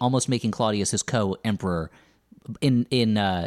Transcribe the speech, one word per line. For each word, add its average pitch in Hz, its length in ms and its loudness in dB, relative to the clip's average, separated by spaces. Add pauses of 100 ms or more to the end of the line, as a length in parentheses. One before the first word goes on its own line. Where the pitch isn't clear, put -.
almost 127 280 0
making 120 220 0
Claudius 104 400 0
his - 140 -2
co-emperor 95 880 -2 (680)
in, 123 300 2
in, 113 260 2
uh, 92 300 0